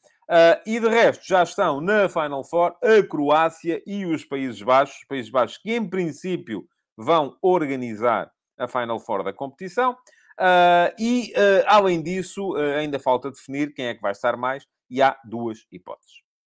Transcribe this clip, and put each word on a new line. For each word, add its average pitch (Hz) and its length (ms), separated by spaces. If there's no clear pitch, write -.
Ah, 170 360
e 220 140
de 226 100
resto, 214 380
já 180 160
estão 165 380
na 196 280
Final 143 360
Four 170 400
a 214 240
Croácia 160 800
e 196 200
os 156 180
Países 131 380
Baixos. 131 360
Os - 80
Países 123 240
Baixos 120 280
que, 220 160
em 226 140
princípio, 175 760
vão 135 460
organizar 123 880
a 127 120
Final 117 320
Four 98 240
da 98 80
competição. 190 640
Ah, 175 600
e, 233 380
ah, 202 400
além 185 240
disso, 180 560
ah, 147 220
ainda 147 220
falta 127 300
definir 143 440
quem 127 140
é 113 60
que 113 60
vai 101 120
estar 120 240
mais 131 280
e 127 140
há 135 220
duas 113 480
hipóteses. - 500